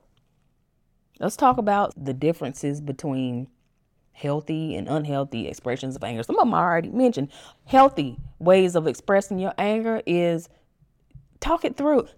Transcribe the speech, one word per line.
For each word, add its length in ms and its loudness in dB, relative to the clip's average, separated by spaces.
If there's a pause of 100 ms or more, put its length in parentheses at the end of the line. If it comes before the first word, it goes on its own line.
(1200)
let's 160 -4
talk 220 4
about 340 0 (100)
the 100 -4
differences 680 -2
between 680 -6 (640)
healthy 640 -4
and 120 -8
unhealthy 600 -2
expressions 480 -6
of 80 -10
anger. 180 -6
Some 140 -4
of 40 2
them 140 2
I 80 4
already 280 0
mentioned. 380 0 (380)
Healthy 520 4 (220)
ways 340 6
of 120 2
expressing 520 0
your 200 -4
anger 480 -2
is 420 0 (920)
talk 240 0
it 120 -2
through, 420 2